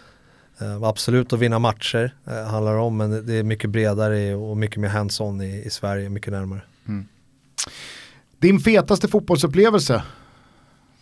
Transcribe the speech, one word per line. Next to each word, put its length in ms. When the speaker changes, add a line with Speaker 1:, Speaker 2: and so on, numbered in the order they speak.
Speaker 1:
eh, 220
absolut 500
att 60
vinna 200
matcher, 560
eh, 180
handlar 300
om, 220
men 300
det 80
är 80
mycket 280
bredare 500
i, 140
och 220
mycket 240
mer 80
hands-on 540
i, 220
i 60
Sverige, 380
mycket 240
närmare. 280
Speaker 2:
Mm. 200
Din 200
fetaste 480
fotbollsupplevelse? 960